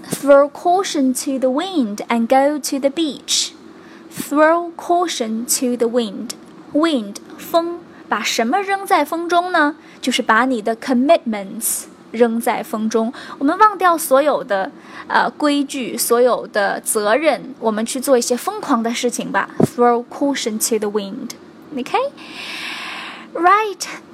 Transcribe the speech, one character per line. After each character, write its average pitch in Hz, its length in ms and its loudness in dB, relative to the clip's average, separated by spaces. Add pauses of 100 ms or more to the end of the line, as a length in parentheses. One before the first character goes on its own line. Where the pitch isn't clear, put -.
throw 277 400 6
caution 330 640 0 (120)
to 269 140 -2
the 262 100 2
wind 269 480 -2 (100)
and 233 200 0
go 277 300 4
to 285 220 -4
the 269 100 2
beach." - 600 -2 (600)
Throw 330 640 2
caution 254 720 -2 (140)
to 247 180 0
the 233 100 2
wind. 226 420 -2 (440)
Wind, 285 440 0 (200)
风， 339 420 -2 (300)
把 214 140 -2
什 - 240 0
么 370 140 2
扔 392 260 -4
在 339 180 4
风 339 240 -6
中 349 220 2
呢？ 311 240 2 (260)
就 254 100 -2
是 240 100 -2
把 226 240 4
你 254 160 -2
的 226 140 -2
commitments 240 1080 0 (280)
扔 233 300 2
在 226 220 -2
风 220 260 -4
中。 226 240 0 (240)
我 277 80 -2
们 330 120 2
忘 415 200 4
掉 339 200 4
所 269 240 4
有 262 220 2
的， 190 280 -2 (360)
呃， - 220 2
规 285 340 0
矩， 262 340 -6
所 233 220 2
有 240 280 2
的 196 340 -2
责 208 340 0
任， 277 440 0
我 226 100 0
们 220 160 -2
去 262 140 -6
做 262 180 4
一 233 40 4
些 247 140 0
疯 392 240 -6
狂 262 220 0
的 226 120 -2
事 240 180 -2
情 247 200 -6
吧。 196 180 -2 (100)
Throw 240 500 2
caution 262 480 -2 (120)
to 220 100 0
the 208 100 -2
wind. 208 420 -6 (440)
Okay? 440 340 -2 (1200)
Right, 381 520 2 (280)